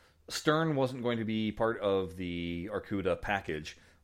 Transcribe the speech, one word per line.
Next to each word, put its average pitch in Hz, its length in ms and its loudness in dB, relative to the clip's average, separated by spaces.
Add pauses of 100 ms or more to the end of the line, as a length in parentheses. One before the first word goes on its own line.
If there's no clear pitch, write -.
(300)
Stern 156 460 2
wasn't 131 280 0
going 120 160 2
to 110 60 0
be 110 260 0
part 113 300 0
of 95 360 2
the 87 560 -4
Arcuda 92 460 0
package, 82 580 -4 (260)